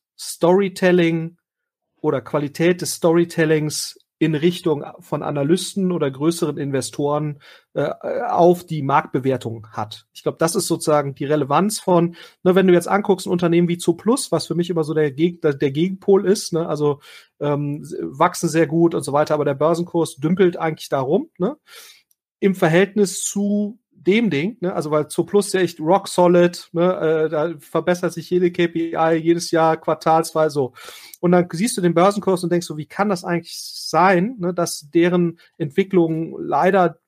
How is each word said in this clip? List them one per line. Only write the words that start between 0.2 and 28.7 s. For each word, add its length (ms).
oder 220
Qualität 600
des 120
Storytellings 1080
in 140
Richtung 500
von 220
Analysten 720
oder 180
größeren 480
Investoren, 800
äh, 160
auf 380
die 160
Marktbewertung 880
hat. 420
Ich 120
glaub, 160
das 160
ist 100
sozusagen 480
die 120
Relevanz 540
von, 360
ne, 140
wenn 100
du 80
jetzt 140
anguckst, 400
ein 40
Unternehmen 360
wie 100
Zooplus, 540
was 160
für 80
mich 160
immer 120
so 120
der 160
Geg-, 320
der, 100
der 160
Gegenpol 560
ist, 260
ne, 160
also, 320
ähm, 440
s-, 180
wachsen 480
sehr 160
gut 300
und 80
so 100
weiter, 220
aber 100
der 80
Börsenkurs 600
dümpelt 420
eigentlich 320
da 100
rum, 380
ne, 180
im 160
Verhältnis 640
zu 560
dem 380
Ding, 320
ne, 120
also 160
weil 200
Zooplus 420
ja 80
echt 220
rock 260
solid, 640
ne, 540
äh, 40
da 300
verbessert 540
sich 160
jede 220
K 180
P 260